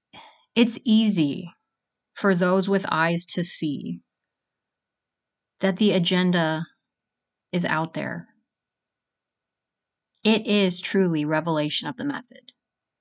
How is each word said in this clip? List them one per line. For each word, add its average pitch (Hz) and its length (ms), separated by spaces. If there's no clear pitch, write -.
it's 233 300
easy 180 680
for 196 220
those 185 340
with 196 220
eyes 170 380
to 175 160
see - 580
that 190 180
the 208 140
agenda 175 760
is 175 140
out 160 300
there. 151 340
It 220 240
is 196 360
truly 170 420
revelation 156 640
of 139 80
the 139 80
method. - 480